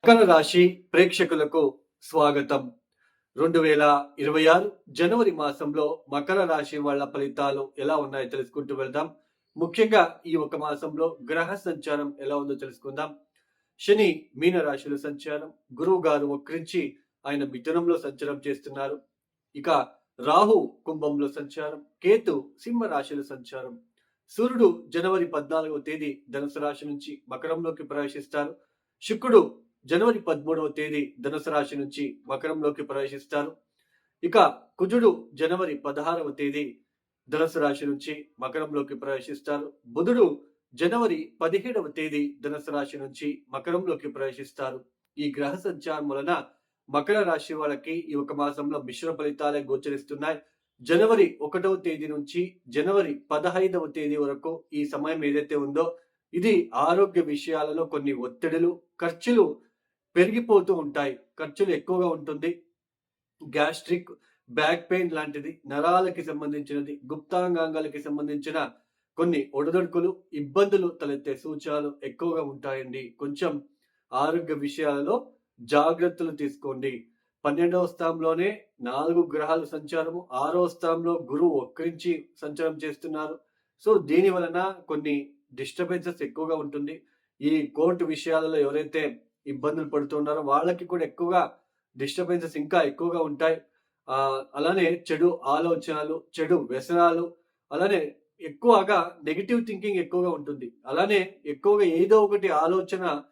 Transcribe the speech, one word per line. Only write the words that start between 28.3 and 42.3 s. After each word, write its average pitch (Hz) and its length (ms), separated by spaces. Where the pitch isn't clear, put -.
శుక్రుడు 226 540
జనవరి 196 340
పదమూడవ 156 480
తేదీ 147 520
ధనుసు 143 300
రాశి 147 260
నుంచి 139 520
మకరంలోకి 147 560
ప్రవేశిస్తారు. 139 720
ఇక 170 160
కుజుడు 202 540
జనవరి 160 420
పదహారవ 147 560
తేదీ 143 460
ధనుసు 160 300
రాశి 143 260
నుంచి 143 420
మకరంలోకి 143 560
ప్రవేశిస్తారు. 143 800
బుధుడు 170 540
జనవరి 175 560
పదిహేడవ 196 460
తేదీ 147 540